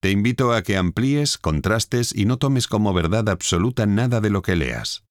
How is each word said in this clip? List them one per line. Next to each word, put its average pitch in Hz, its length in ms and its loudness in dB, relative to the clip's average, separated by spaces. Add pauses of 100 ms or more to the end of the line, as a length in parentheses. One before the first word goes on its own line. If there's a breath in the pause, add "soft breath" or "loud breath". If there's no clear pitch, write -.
Te 95 100 0
invito 120 420 2
a 113 80 0
que 98 160 -2
amplíes, 131 600 0
contrastes 110 720 -2
y 98 120 0
no 123 120 2
tomes 135 300 0
como 104 260 0
verdad 92 360 0
absoluta 104 580 0
nada 113 340 2
de 107 80 0
lo 98 140 0
que 92 120 0
leas. 60 560 -4